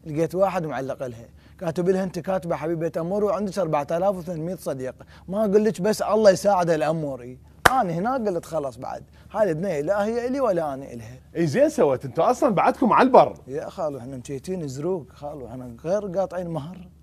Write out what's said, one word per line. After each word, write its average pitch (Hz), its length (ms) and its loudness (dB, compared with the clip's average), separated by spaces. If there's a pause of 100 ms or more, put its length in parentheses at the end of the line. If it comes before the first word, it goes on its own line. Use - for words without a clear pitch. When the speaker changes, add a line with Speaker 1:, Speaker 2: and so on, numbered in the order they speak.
Speaker 1:
لقيت 160 300 -2
واحد 185 300 2
معلق 135 420 -6
لها، 117 180 -14 (340)
كاتب 175 300 -2
لها: 190 140 2
"أنت 180 160 -6
كاتبة 175 360 -4
حبيبة 160 420 -4
أموري 190 280 -2
وعندك 196 340 -2
أربعة 151 320 0
آلاف 185 240 2
وثمانمية 175 400 -6
صديق، 131 400 -8 (320)
ما 202 180 -2
أقول 208 200 4
لك 175 160 0
بس 208 200 0
الله 208 280 6
يساعد 180 400 4
الأموري". 147 680 -2 (320)
أنا 214 220 2
هنا 202 200 -2
قلت: 208 320 -2
"خلاص 139 320 -4
بعد، 127 260 -10 (280)
هاي 202 200 2
الدنيا 156 300 -2
لا 202 240 0
هي 233 220 -4
إلي 262 120 -4
ولا 170 340 0
أنا 135 200 -12
إلها". 117 260 -16 (160)
Speaker 2:
إي 165 120 2
زين 254 220 4
سويت، 143 360 2
أنتوا 165 260 2
أصلًا 254 180 2
بعدكم 190 440 2
على 202 140 8
البر. 202 260 8 (140)
Speaker 1:
يا 135 220 -8
خالو، 151 280 -6
احنا 127 200 -12
مشيتين 147 500 -8
زروق 147 440 -6
خالو، 147 360 -12
احنا 123 280 -14 (100)
غير 202 220 -2
قاطعين 180 400 -4
مهر. 165 400 -8 (160)